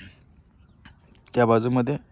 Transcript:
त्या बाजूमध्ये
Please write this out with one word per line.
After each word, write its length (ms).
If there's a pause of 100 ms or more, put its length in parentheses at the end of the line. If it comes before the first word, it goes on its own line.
(1300)
त्या 120
बाजूमध्ये 500 (160)